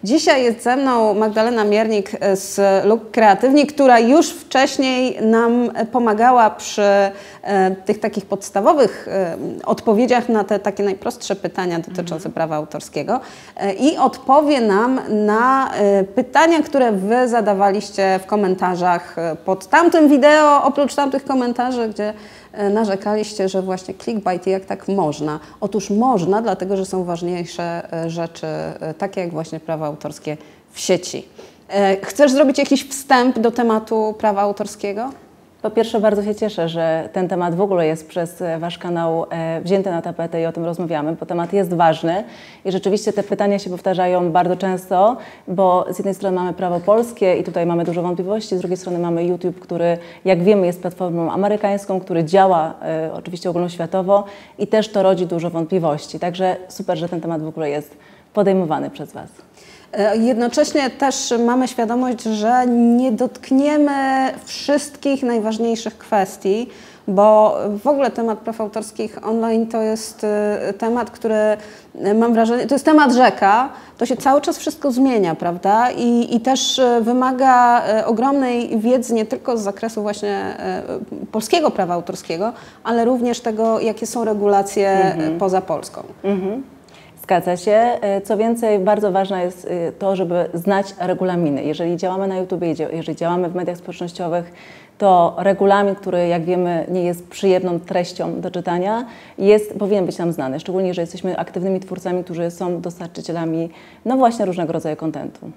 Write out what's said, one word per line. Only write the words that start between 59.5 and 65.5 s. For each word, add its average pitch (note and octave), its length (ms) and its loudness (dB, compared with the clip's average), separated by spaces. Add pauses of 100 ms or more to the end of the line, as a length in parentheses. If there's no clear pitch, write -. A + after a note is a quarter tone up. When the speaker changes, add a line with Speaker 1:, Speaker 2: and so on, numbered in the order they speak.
Speaker 1:
E, G#3 240 0
jednocześnie A#3+ 760 2
też - 440 -2 (120)
mamy B3 220 0
świadomość, A#3+ 540 -2
że A3+ 440 0
nie A#3+ 460 4
dotkniemy C#4 800 0 (520)
wszystkich - 800 -2
najważniejszych A3+ 760 -2